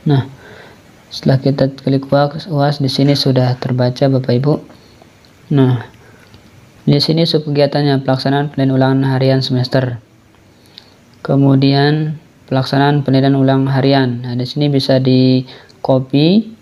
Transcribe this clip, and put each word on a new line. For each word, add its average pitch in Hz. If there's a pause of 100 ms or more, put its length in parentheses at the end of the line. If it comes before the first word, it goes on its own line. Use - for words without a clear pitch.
Nah, 139 (800)
setelah 135
kita 135
klik 135
uas, 147
uas 147
di 135
sini 139
sudah 127
terbaca 127
Bapak 131
Ibu. 139 (1000)
Nah, 127 (1040)
di 143
sini 160
sub 156
kegiatannya 143
pelaksanaan 139
penilaian 135
ulangan 135
harian 131
semester. 127 (1300)
Kemudian 139 (260)
pelaksanaan 139
penilaian 135
ulang 135
harian. 131
Nah, 120
di 123
sini 147
bisa 135
di 127 (380)
copy. 143